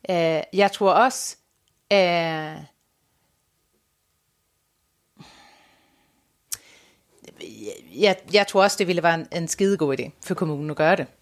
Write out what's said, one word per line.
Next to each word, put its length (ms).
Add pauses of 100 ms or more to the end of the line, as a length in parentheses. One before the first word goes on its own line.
Øh, 340 (100)
jeg 180
tror 200
også, 440 (580)
øh, 40 (4000)
jeg, 200 (180)
jeg 140
tror 160
også, 160
det 80
ville 160
være 120
en, 160
en 160
skidegod 520
idé 100 (160)
for 100
kommunen 340
at 60
gøre 200
det. 120 (140)